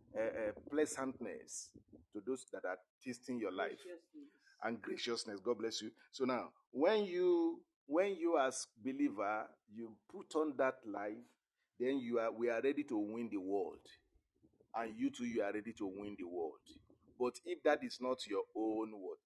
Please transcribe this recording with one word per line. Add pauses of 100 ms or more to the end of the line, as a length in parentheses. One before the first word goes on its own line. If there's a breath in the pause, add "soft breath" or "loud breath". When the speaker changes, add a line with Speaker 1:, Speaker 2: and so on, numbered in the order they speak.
(140)
Speaker 1:
uh,
uh, (180)
pleasantness (420)
to
those
that
are (240)
tasting
your
life.
Speaker 2:
Graciousness. (320 loud breath)
Speaker 1:
And
graciousness.
God
bless
you. (220 soft breath)
So
now, (180)
when
you, (260)
when
you
as (180)
believer, (240)
you (120)
put
on
that (100)
life, (600)
then
you
are,
we
are
ready
to
win
the
world. (960)
And
you
too,
you
are
ready
to
win
the
world. (580)
But
if
that
is
not
your (120)
own
wo-,